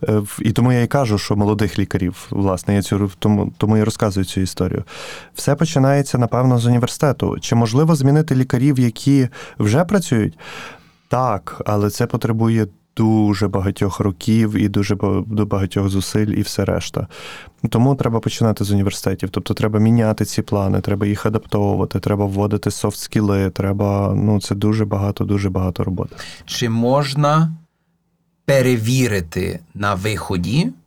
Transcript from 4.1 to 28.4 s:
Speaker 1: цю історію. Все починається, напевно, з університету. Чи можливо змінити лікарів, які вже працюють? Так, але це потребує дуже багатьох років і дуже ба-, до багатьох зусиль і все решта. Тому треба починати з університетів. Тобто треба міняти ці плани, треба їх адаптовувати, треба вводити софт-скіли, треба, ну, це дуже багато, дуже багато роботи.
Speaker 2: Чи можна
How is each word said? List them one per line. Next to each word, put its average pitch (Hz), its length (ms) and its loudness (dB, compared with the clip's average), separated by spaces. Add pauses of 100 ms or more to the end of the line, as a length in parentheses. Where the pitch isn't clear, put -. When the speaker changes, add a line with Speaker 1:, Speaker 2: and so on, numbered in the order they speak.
Speaker 1:
цю - 160 -4
історію. 90 420 -4 (520)
Все - 200 0
починається, 139 640 2
напевно, 123 420 2
з 117 60 0
університету. 123 760 0
Чи - 140 0
можливо 123 400 4
змінити 143 400 2
лікарів, 131 440 2
які 131 500 2 (300)
вже 113 260 2
працюють? 170 520 0 (720)
Так, 120 580 -2
але 104 240 2
це 117 180 -2
потребує 113 600 0 (300)
дуже 107 500 2
багатьох 98 520 -2
років 107 560 0
і 101 140 2
дуже 101 260 0
ба-, 95 320 0
до 107 180 -2
багатьох 98 440 0
зусиль 98 380 -2
і 104 140 -2
все - 240 -2
решта. 92 420 -4 (640)
Тому 123 260 2
треба 117 240 -2
починати 110 440 0
з 101 80 -2
університетів. 98 580 -2
Тобто - 240 -4
треба 107 260 0
міняти 110 460 4
ці - 160 -4
плани, 98 400 0
треба 101 240 -2
їх 101 200 -2
адаптовувати, 101 720 0
треба 101 260 0
вводити 101 440 0
софт-скіли, 101 800 0
треба, 101 680 0
ну, 104 260 2
це - 140 -4
дуже 107 300 0
багато, 101 380 -2
дуже 101 260 0
багато 92 340 -2
роботи. 90 320 -6 (300)
Speaker 2:
Чи - 240 -4
можна 147 800 2 (960)